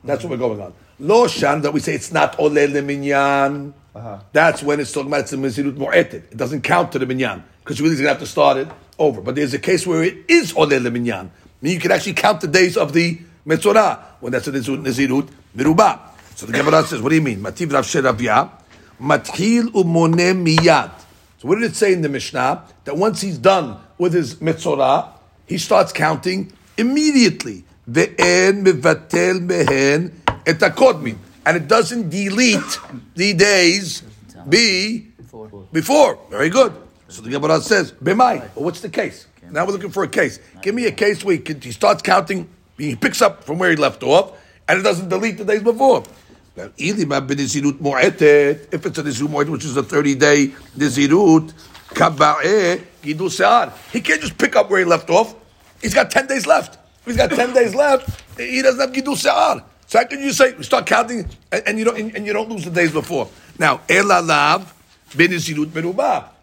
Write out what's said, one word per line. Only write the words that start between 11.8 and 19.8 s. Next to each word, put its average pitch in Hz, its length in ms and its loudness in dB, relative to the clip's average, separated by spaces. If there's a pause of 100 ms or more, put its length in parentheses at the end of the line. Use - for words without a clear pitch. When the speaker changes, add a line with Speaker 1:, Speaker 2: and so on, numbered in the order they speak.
Speaker 1:
actually 190 220 -2
count 208 280 0
the 180 60 -6
days 175 300 2
of 151 160 -2
the 170 260 0 (260)
metzora 190 540 2 (200)
when 120 120 -10
that's 127 160 -4
a 143 40 -6
nezirut, 135 320 -4
nezirut 131 460 -2 (260)
miruba. 160 440 2 (360)
So - 100 -16
the 113 80 -10
Gemara 156 300 2
says, 123 180 -6
what 131 80 -2
do 160 60 2
you 160 60 4
mean? 110 200 -4
Mativ 139 320 -6
Rav 135 120 0
Sheravia, 123 680 0 (500)
matchil 208 680 0
umone 175 760 2